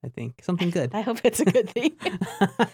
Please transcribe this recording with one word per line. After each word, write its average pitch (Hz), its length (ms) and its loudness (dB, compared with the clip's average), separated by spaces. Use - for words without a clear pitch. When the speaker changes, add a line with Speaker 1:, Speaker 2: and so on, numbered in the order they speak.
Speaker 1:
I - 20 -8
think. 123 380 -10
Something 175 240 0
good. 165 220 0
Speaker 2:
<laughs> 196 40 -6
I 214 60 -2
hope 226 240 -2
it's 233 160 2
a - 40 4
good 190 240 4
thing. 269 320 0
Speaker 1:
<laughs> - 720 0